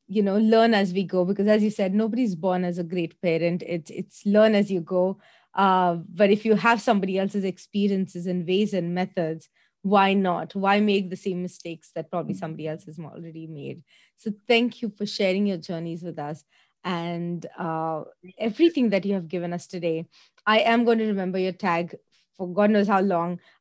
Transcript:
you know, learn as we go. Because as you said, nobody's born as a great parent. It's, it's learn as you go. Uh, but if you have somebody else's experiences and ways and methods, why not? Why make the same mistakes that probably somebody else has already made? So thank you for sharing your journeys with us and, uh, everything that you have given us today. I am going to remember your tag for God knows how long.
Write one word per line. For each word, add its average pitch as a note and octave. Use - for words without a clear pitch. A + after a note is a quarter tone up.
you G3+
know, G3
learn A3
as G3
we F#3+
go. F3+
Because G3+
as G#3+
you G#3+
said, G3
nobody's A3
born F3+
as F3
a E3+
great E3
parent. E3+
It's, E3+
it's -
learn G#3+
as G3+
you F#3
go. F#3
Uh, F#3
but G3
if G#3
you A3
have A3+
somebody F#3+
else's G3
experiences F#3+
and F3+
ways G3+
and F3
methods, E3+
why G3
not? F3+
Why G3
make G3+
the F3+
same F3+
mistakes E3+
that D#3+
probably E3+
somebody D#3+
else D#3
has D#3+
already D#3+
made? D3
So A3
thank A#3
you A3+
for -
sharing G3
your G3
journeys E3
with E3
us D3
and, E3+
uh, D#3+
everything B3
that G3
you G3+
have E3+
given E3+
us F3
today. E3
I G#3+
am A#3
going A3+
to A3
remember F#3+
your F#3
tag F3
for F#3
God G3+
knows G3+
how G3
long. F3